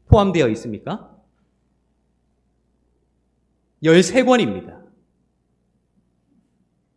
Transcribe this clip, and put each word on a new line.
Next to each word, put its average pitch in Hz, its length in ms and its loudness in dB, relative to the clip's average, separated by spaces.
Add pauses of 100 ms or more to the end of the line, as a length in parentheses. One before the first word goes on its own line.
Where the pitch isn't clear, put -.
포함되어 180 420 2
있습니까? 110 600 -12 (2750)
열세 180 420 2
권입니다. 208 560 -2 (2250)